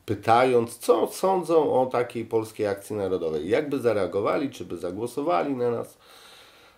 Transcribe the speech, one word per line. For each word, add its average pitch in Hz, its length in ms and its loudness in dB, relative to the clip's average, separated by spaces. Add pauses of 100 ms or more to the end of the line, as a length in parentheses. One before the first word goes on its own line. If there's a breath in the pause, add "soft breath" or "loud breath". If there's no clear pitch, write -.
pytając, 117 720 2
co - 280 2
sądzą 165 720 2
o 127 60 2
takiej 123 380 -4
polskiej 110 420 -2
akcji 101 300 -6
narodowej. 85 520 -2
Jakby 143 300 0
zareagowali, 113 720 0
czy - 140 -14
by 90 120 -10
zagłosowali 135 800 -4
na 120 140 0
nas, - 280 -6 (800 loud breath)